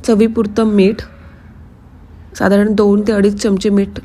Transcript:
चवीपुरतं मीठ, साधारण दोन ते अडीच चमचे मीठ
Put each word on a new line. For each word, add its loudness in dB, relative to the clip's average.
चवीपुरतं 0
मीठ, 2
साधारण 0
दोन 2
ते -2
अडीच 0
चमचे -2
मीठ 0